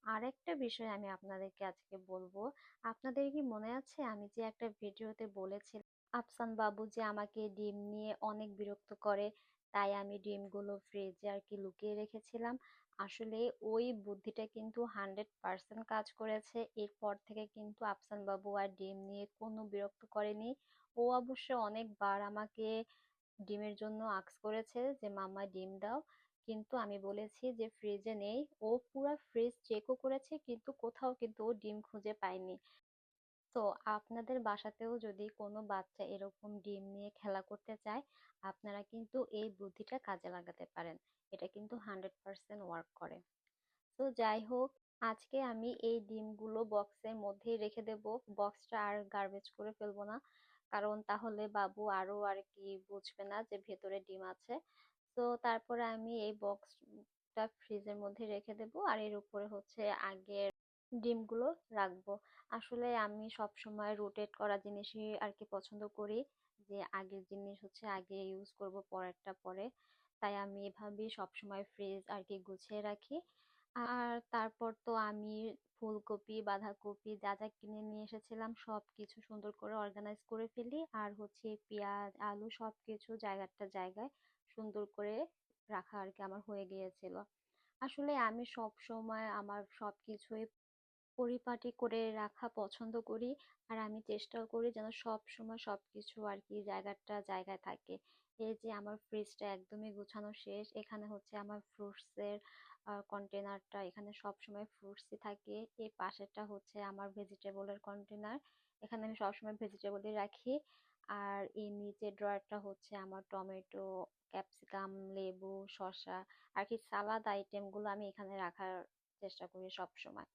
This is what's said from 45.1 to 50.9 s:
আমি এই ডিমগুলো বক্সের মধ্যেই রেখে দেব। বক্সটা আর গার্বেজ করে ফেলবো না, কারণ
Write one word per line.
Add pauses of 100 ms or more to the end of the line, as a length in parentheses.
আমি (120)
এই
ডিমগুলো
বক্সের
মধ্যেই
রেখে
দেব। (320)
বক্সটা
আর (120)
গার্বেজ
করে
ফেলবো
না, (560)
কারণ